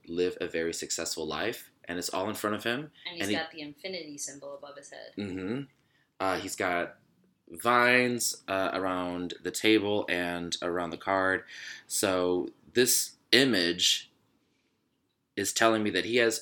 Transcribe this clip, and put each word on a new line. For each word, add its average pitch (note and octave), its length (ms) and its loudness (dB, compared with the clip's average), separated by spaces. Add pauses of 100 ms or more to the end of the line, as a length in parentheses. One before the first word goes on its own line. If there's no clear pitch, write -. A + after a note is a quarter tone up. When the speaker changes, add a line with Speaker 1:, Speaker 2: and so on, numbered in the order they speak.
Speaker 1:
live E2+ 320 -2
a F2+ 80 -4
very E2+ 280 -2
successful - 520 -6
life, E2+ 440 -6 (140)
and F2 140 -6
it's F2 120 -6
all G2 180 -2
in G#2+ 60 -4
front G#2 200 -2
of G2+ 100 -6
him. C3 280 -4 (140)
Speaker 2:
And F3 100 -12
he's - 60 -4
Speaker 1:
And G2+ 80 -2
he G#2 60 0
Speaker 2:
got D#3+ 160 -4
the D#3+ 100 -14
infinity D3+ 560 -12
symbol C#3+ 360 -12
above C#3+ 220 -16
his C#3+ 140 -20
head. - 260 -16
Speaker 1:
Mm-hmm. G2 460 -6 (580)
Uh, F#2 200 0
he's F#2+ 160 -8
got F2 420 -2 (500)
vines, A#2+ 1000 4
uh, F#2+ 260 0
around F2+ 680 -2
the F2+ 80 -4
table G#2 580 4
and F2 540 -2
around F2 280 -2
the D#2+ 80 -8
card. F#2+ 460 2 (420)
So F2+ 640 2 (220)
this - 400 2 (200)
image F#2 800 4 (1300)
is G2+ 160 -2
telling A2+ 300 4
me G#2 80 0
that F2+ 140 0
he A2 120 0
has A#2 260 4